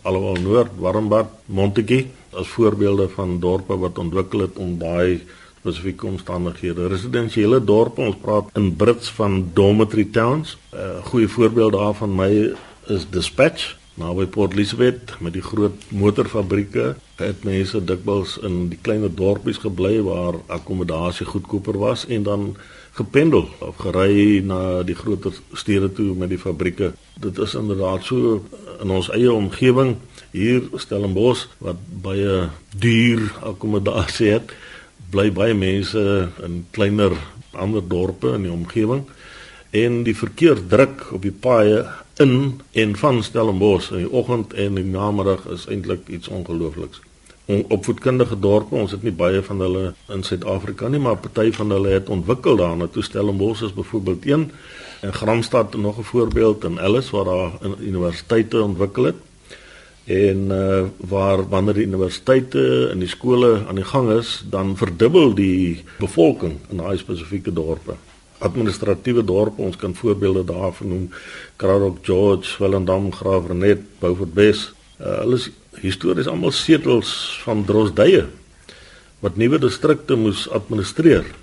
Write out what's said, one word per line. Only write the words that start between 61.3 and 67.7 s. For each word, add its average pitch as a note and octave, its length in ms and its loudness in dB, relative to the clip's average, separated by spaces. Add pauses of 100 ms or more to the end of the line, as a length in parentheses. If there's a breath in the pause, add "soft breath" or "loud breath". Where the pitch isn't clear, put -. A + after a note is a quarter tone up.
wanneer G2 240 2
die G#2 120 2
universiteite B2+ 1040 0
en - 80 -4
die F2+ 80 -2
skole B2 600 4
aan F#2+ 80 -6
die F#2+ 80 -2
gang B2 280 0
is, A2+ 380 -2
dan F#2+ 280 -2
verdubbel A#2 560 4
die F#2 500 2 (160 loud breath)
bevolking G#2+ 580 2 (120)
in G2+ 80 -8
daai F2+ 200 -4
spesifieke F2 560 -8
dorpe. D#2+ 400 -4 (440)